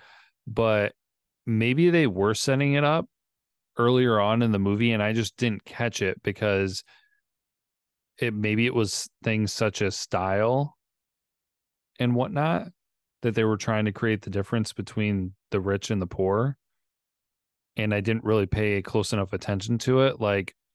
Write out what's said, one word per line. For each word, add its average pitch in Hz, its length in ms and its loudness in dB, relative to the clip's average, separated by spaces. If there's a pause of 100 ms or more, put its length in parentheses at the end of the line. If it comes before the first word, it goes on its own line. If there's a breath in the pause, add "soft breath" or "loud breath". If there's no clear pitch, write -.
(460 loud breath)
but 107 480 0 (520)
maybe 123 440 2
they 165 180 4
were 101 260 2
setting 139 400 0
it 143 100 2
up 151 240 0 (680)
earlier 120 420 4
on 110 220 4
in 117 100 2
the 101 80 2
movie 104 320 2
and 107 100 0
I 104 120 0
just 110 240 -4
didn't 113 280 -2
catch - 360 -6
it 92 220 -2
because 98 600 -2 (1300 soft breath)
it, 120 160 0
maybe 107 320 0
it 127 80 -2
was 110 340 -2 (140)
things 107 300 0
such 107 300 -2
as 95 140 -2
style 107 800 -2 (1200)
and 120 160 0
whatnot 143 540 -2 (540)
that 113 120 0
they 113 100 2
were 110 120 2
trying 107 300 0
to 104 60 0
create 110 300 0
the - 80 -10
difference 101 420 -2
between 98 600 -4 (160)
the 101 100 0
rich 98 300 -2
and 104 120 0
the 87 40 -4
poor. 104 500 0 (1200)
And 107 180 -2
I 104 60 0
didn't 110 240 -2
really 107 220 2
pay 104 360 0
close - 300 -2
enough 98 200 -2
attention 104 460 -4
to 127 240 2
it. 135 180 0
Like, 101 340 -2 (200)